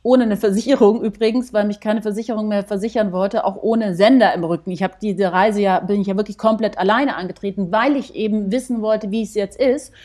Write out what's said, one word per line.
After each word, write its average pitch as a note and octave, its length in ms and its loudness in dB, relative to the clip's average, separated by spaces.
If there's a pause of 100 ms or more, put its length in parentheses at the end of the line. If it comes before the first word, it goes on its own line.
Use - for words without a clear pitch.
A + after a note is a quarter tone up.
ohne B3+ 200 4
eine G#3 140 0
Versicherung A3+ 680 2
übrigens, A3+ 480 -2
weil G#3 140 0
mich G#3 160 -6
keine G#3+ 200 -2
Versicherung G#3+ 460 -6
mehr G3+ 160 -2
versichern G#3 480 -2
wollte, G3 320 -2
auch G3 180 -4
ohne A3 320 0
Sender G#3 400 6
im E3+ 120 -2
Rücken. E3 260 -4
Ich E3+ 100 -6
hab F#3 200 -4
diese F#3+ 320 -2
Reise G3+ 260 2
ja, F#3+ 220 2
bin G3+ 180 -2
ich F#3+ 80 -2
ja G3 80 -2
wirklich G#3 220 -4
komplett A3 400 0
alleine G#3+ 400 0
angetreten, F#3 560 -6
weil C4+ 240 0
ich - 180 -10
eben G#3 380 -2
wissen B3 280 -4
wollte, G#3+ 300 -2
wie A3+ 120 -2
es G3 100 -10
jetzt G3+ 260 -4
ist. C#4+ 320 0 (140)